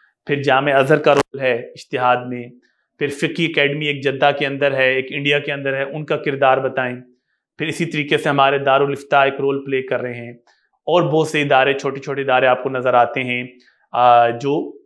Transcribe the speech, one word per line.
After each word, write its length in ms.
फिर 140
जामे 300
अजहर 280
का 140
रोल 280
है 160
इज्तिहाद 600
में। 240
फिर 100
फ़िकी 340
एकेडमी 420
एक 160
जद्दा 280
के 140
अंदर 280
है, 140
एक 140
इंडिया 280
के 120
अंदर 240
है, 100
उनका 320
किरदार 420
बताएं। 360
फिर 100
इसी 160
तरीके 320
से 120
हमारे 300
दारुल 320
इफ्ता 340
एक 140
रोल 200
प्ले 220
कर 180
रहे 160
हैं। 220
और 160
बहुत 260
से 120
इदारे, 320
छोटे-छोटे 480
इदारे 260
आपको 220
नजर 260
आते 240
हैं, 380
आ, 360
जो 560